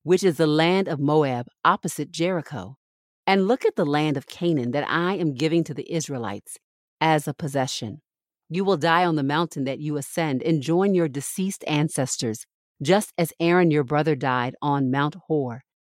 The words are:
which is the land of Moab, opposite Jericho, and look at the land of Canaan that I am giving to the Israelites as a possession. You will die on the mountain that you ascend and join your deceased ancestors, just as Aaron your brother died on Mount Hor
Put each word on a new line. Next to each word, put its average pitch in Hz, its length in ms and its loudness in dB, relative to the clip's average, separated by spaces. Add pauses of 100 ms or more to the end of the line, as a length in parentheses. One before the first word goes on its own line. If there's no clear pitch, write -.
which 180 200 2
is 175 140 2
the 160 100 4
land 170 420 2
of 147 100 -4
Moab, 139 480 2 (160)
opposite 165 480 0
Jericho, 156 640 -4 (500)
and 190 200 4
look 240 160 0
at 440 120 0
the 185 100 0
land 147 320 0
of 139 100 -8
Canaan 151 440 0
that 143 180 -2
I 175 240 0
am 160 220 -2
giving 160 280 2
to 156 100 -8
the - 180 -10
Israelites 123 680 -6 (420)
as 156 280 2
a 147 60 -4
possession. 135 680 -4 (480)
You 185 160 -2
will 190 120 2
die 165 280 4
on 170 100 2
the 147 80 0
mountain 147 400 -2
that 131 160 -4
you 151 160 -4
ascend 143 480 -2
and 160 180 2
join 175 320 2
your 170 140 2
deceased 160 600 -6
ancestors, 147 760 -2 (360)
just 180 360 0
as 170 220 -2
Aaron 170 320 4
your 147 120 2
brother 147 320 0
died 127 460 -2
on 143 300 0
Mount 143 240 0 (120)
Hor 131 360 -4 (280)